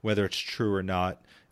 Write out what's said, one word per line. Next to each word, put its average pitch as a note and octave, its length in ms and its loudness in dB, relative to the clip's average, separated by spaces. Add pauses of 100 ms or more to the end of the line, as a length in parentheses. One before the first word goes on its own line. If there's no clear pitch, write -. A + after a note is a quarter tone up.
whether G#2+ 220 2
it's - 140 -2
true - 340 -2
or F#2+ 120 2
not F#2 400 0 (280)